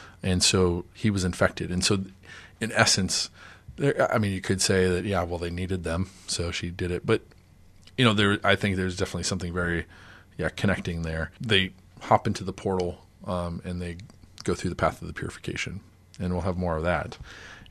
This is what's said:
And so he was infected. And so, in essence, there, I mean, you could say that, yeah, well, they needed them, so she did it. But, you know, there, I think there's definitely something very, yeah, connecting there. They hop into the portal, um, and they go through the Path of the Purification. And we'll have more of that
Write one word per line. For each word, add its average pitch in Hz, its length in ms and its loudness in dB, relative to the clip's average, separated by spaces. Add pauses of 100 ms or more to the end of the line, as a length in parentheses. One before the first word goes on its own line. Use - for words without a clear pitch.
(220)
And 92 220 2
so 90 500 4
he - 160 0
was 98 140 0
infected. 90 480 0
And 90 120 0
so, 98 180 2 (580)
in 110 140 -4
essence, 101 560 2 (480)
there, 139 360 2
I 120 40 4
mean, 101 160 2
you 92 80 -4
could 95 200 0
say 92 280 6
that, 90 160 0
yeah, 95 180 0
well, 85 160 -4
they 85 100 -4
needed 90 340 -2
them, 85 260 0 (180)
so 85 240 -4
she - 180 -4
did 87 220 -4
it. - 140 -4
But, 113 160 2 (760)
you 131 80 4
know, 110 80 6
there, 101 300 4
I 98 120 6
think 98 200 0
there's 92 220 -2
definitely 90 260 -4
something 87 300 -4
very, 85 320 -2 (520)
yeah, 80 120 0
connecting 85 540 -2
there. 80 360 -4
They 98 320 2 (300)
hop - 260 4
into 98 160 -2
the 92 100 -6
portal, 90 520 -2 (200)
um, 87 400 -4
and 90 160 -6
they 87 160 -8 (460)
go 92 100 0
through - 160 -4
the 85 60 -6
Path - 260 0
of 82 60 -10
the 80 60 -10
Purification. - 640 -8 (400)
And 90 140 -2
we'll 87 100 -2
have 90 140 -2
more 87 200 0
of 78 60 -2
that 87 340 -2 (540)